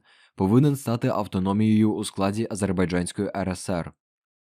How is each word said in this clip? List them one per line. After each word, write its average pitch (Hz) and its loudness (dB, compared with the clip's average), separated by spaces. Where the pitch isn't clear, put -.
повинен 131 4
стати 117 -4
автономією 104 2
у 104 -4
складі 101 -2
Азербайджанської 92 -2
Р 95 -4
С 92 -6
Р. 85 -6